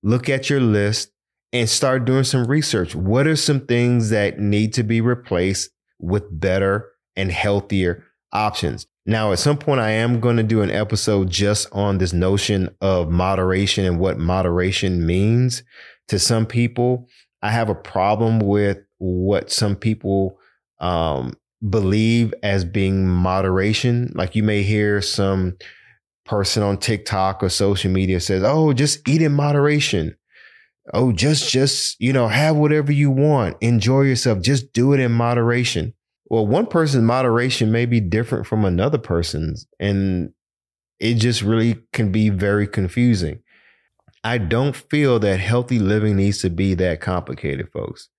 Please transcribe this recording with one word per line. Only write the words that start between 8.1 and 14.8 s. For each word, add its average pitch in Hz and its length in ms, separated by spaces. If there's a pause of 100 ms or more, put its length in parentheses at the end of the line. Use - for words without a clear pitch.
options? 101 540 (200)
Now, 107 260
at 92 60
some 147 200
point, 139 220
I 110 100
am 113 300
gonna 117 220
do 110 200
an 98 80
episode 101 580
just 101 440
on 98 260
this 90 160
notion 95 680
of 90 300
moderation 92 760
and 90 140
what 92 200
moderation 90 880